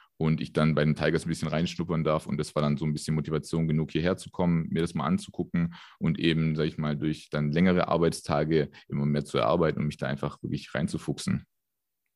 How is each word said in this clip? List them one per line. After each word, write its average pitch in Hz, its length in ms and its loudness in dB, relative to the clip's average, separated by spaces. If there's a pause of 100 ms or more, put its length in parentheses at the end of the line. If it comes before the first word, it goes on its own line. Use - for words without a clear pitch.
(180)
und 80 220 2
ich - 140 -6
dann 78 220 4
bei 76 100 2
den 78 80 4
Tigers 76 320 0
ein 87 40 -6
bisschen 80 180 -2
reinschnuppern 82 560 -2
darf 78 240 0
und 73 100 -4
das 76 160 -4
war 76 80 0
dann 73 160 2
so 78 80 -2
ein 76 80 0
bisschen 78 220 -2
Motivation 78 520 -2
genug, 78 220 0
hierher 87 260 0
zu - 140 -14
kommen, 85 400 0
mir 82 120 0
das 85 120 -2
mal 80 140 -2
anzugucken - 640 -2 (240)
und 82 220 0
eben, 80 360 2
sag 78 100 2
ich 78 120 -4
mal, 76 180 -2
durch 76 360 -4
dann 73 200 0
längere 90 360 4
Arbeitstage 78 800 2 (200)
immer 71 180 -2
mehr 73 180 0
zu 67 140 -2
erarbeiten 76 400 2
und 76 80 0
mich 73 100 -6
da 67 80 -6
einfach 71 380 -4
wirklich - 320 -6
reinzufuchsen. - 720 -4 (680)